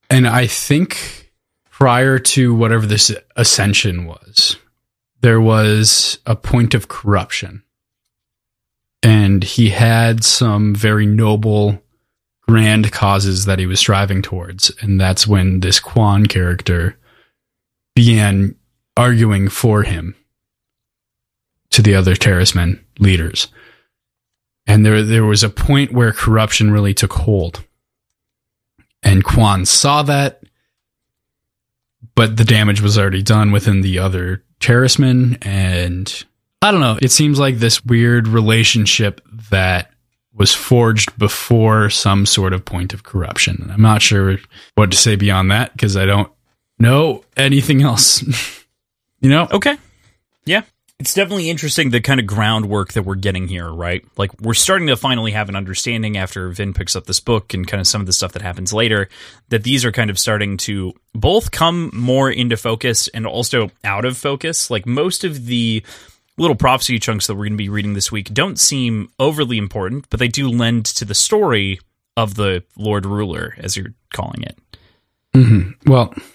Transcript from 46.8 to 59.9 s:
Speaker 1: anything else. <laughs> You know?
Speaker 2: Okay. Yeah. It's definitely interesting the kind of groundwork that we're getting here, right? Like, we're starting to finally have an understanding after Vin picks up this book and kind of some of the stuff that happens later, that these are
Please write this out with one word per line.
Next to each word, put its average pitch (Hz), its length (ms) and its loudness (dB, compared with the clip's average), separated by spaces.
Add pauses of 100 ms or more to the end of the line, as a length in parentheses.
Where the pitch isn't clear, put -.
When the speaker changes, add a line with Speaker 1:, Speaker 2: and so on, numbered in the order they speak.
Speaker 1:
anything 139 460 2
else. - 400 2
<laughs> - 420 -8 (560)
You 131 80 4
know? 156 220 2
Speaker 2:
Okay. 285 240 0 (680)
Yeah. 190 160 -2 (360)
It's - 160 -6
definitely 190 360 -2
interesting 156 400 -4
the 120 100 0
kind 131 220 0
of 107 40 -4
groundwork 104 680 -4
that 104 100 -2
we're 95 120 -6
getting 92 340 -4
here, 87 200 -10
right? 87 320 -6 (140)
Like, 98 240 -4
we're 113 140 -4
starting 180 340 0
to 131 80 0
finally 113 380 -4
have 107 160 -6
an 98 80 -8
understanding 104 580 -6
after 95 360 -8
Vin 98 220 -6
picks - 220 -6
up 92 100 -8
this 95 140 -4
book 113 340 -4
and 90 140 -6
kind 98 140 -6
of 92 60 -2
some 107 120 -2
of 95 80 -6
the 90 60 -4
stuff 90 180 -4
that 98 100 -12
happens 92 300 -10
later, 107 380 0 (400)
that 107 140 -2
these 127 200 -2
are 120 80 -2